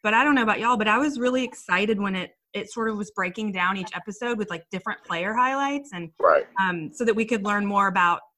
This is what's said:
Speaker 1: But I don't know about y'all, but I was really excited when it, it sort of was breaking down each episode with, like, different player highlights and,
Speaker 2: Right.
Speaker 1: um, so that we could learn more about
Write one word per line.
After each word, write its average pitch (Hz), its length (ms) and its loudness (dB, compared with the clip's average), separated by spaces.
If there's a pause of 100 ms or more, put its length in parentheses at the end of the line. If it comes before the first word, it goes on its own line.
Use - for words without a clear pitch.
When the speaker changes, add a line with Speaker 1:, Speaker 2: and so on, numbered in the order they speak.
Speaker 1:
But 214 120 2
I 247 100 6
don't 294 100 4
know 254 80 4
about 214 180 0
y'all, 226 180 2
but 214 100 2
I 214 80 4
was 277 220 0
really 254 260 2
excited 202 560 0
when 196 160 -2
it, 180 140 -6 (240)
it 202 160 -8
sort 226 180 -4
of 214 80 -4
was 202 140 -6
breaking 196 420 -4
down 185 240 0
each 185 180 -6
episode 214 440 -6
with, 208 100 -4
like, 170 220 -8
different 196 340 -8
player 180 300 -4
highlights 277 580 0
and, 170 260 -10
Speaker 2:
Right. - 280 4 (120)
Speaker 1:
um, 175 340 -2
so - 120 -6
that 226 100 2
we 220 120 0
could 220 180 -2
learn 202 220 0
more 202 200 2
about 180 360 2 (160)